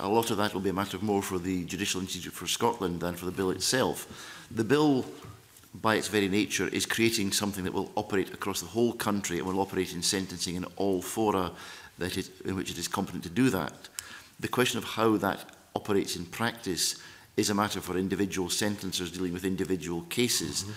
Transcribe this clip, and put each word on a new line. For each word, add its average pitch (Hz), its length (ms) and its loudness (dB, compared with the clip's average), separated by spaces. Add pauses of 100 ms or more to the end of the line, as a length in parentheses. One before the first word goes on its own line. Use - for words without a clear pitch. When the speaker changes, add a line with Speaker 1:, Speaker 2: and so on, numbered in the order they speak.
Speaker 1:
a 98 80 -2
lot 110 220 4
of 110 80 2
that 104 140 2
will 92 80 -2
be 98 100 0
a 90 40 0
matter 98 260 -2
more 101 220 2
for 95 160 -2
the 90 260 0
Judicial 95 360 -2
Institute 87 320 -6
for - 140 -10
Scotland 92 540 0
than 87 140 -2
for 87 120 -6
the 92 40 0
bill 92 200 2
itself. 101 560 2 (440)
The 117 140 0
bill, 139 420 6 (760)
by 110 140 4
its - 140 2
very 101 200 4
nature, 98 400 2
is - 180 0
creating 113 460 2
something 95 320 0
that 92 80 -2
will - 220 -2
operate 104 400 0
across 95 260 -4
the 90 60 -6
whole 113 260 2
country 101 460 0
and 90 80 -2
will 92 140 2
operate 92 340 0
in 85 80 -4
sentencing 90 540 0
in 90 80 -4 (120)
all 95 240 2
fora 95 520 2 (460)
that 92 200 -2
it, 90 120 -4 (140)
in 95 120 -2
which - 160 -4
it - 40 -10
is 85 120 -4
competent 90 340 -2
to 82 80 -10
do 123 200 4
that. 82 220 0 (680)
The 110 80 -2
question 123 300 2
of 92 60 -4
how 110 340 4
that - 380 -2 (200)
operates - 400 2
in 90 100 -6
practice 92 680 -2 (400)
is 104 140 4
a 104 40 2
matter 101 260 2
for 87 160 -4
individual 92 520 0
sentencers 95 640 -2
dealing 90 220 -2
with 87 120 -4
individual 87 580 0
cases, 87 600 0
Speaker 2:
Mm-hmm. 104 140 -8